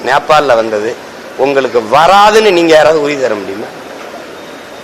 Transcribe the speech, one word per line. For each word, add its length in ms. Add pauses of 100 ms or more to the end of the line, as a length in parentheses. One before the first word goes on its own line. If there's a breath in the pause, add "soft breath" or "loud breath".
நேபாள்ல 540
வந்தது, 300 (540)
உங்களுக்கு 340 (160)
வராதுன்னு 640
நீங்க 160
யாராவது 300
உறுதி 200
தர 160
முடியுமா? 280 (1160)